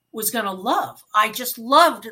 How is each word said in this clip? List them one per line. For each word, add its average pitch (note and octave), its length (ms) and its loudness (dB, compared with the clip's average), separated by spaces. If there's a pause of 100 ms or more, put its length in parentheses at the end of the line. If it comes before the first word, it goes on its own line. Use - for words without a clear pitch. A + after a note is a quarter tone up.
(120)
was G#3+ 180 -6
gonna G3+ 240 -4
love. A#3+ 480 -4 (120)
I G#3+ 160 2
just A#3+ 280 -8
loved A#3+ 540 4